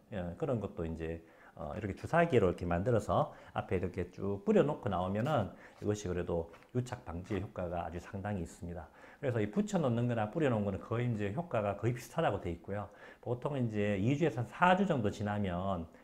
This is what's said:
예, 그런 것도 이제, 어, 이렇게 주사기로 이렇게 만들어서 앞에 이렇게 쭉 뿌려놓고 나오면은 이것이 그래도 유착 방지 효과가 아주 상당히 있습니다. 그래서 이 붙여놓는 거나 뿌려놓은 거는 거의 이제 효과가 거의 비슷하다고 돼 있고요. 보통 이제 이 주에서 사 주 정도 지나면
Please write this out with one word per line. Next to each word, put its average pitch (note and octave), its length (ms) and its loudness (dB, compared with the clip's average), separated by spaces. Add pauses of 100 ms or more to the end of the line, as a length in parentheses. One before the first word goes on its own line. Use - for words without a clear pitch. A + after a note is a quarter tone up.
(120)
예, F2 240 -4
그런 C3+ 240 0
것도 F#2 240 -4
이제, E2 400 -4 (300)
어, D2+ 220 -10
이렇게 F#2+ 180 -4
주사기로 D#3 540 4
이렇게 F2 180 0
만들어서 G2+ 680 2 (220)
앞에 G#2 240 0
이렇게 F2+ 320 -2
쭉 G2+ 340 -4
뿌려놓고 E3 460 4
나오면은 G2 600 2 (320)
이것이 G#2 240 0
그래도 F2 460 -2 (220)
유착 - 320 -4
방지 F2+ 340 -4
효과가 F2 460 -4
아주 E2 120 -8
상당히 G2 440 -4
있습니다. E2+ 440 -10 (320)
그래서 A#2+ 220 -2
이 G#2 100 0
붙여놓는 C#3 560 0
거나 A2+ 240 0
뿌려놓은 A#2+ 360 2
거는 F#2 140 -2
거의 B2 340 -2
이제 G2+ 180 0
효과가 G#2+ 460 0
거의 A#2+ 160 0
비슷하다고 B2+ 480 -2
돼 F2+ 100 -4
있고요. G2 380 -8 (320)
보통 B2 340 -2
이제 G#2+ 400 2
이 A2+ 220 2
주에서 D3 260 2
사 F3+ 320 6
주 G3 100 4
정도 B2 240 2
지나면 G2 760 0 (180)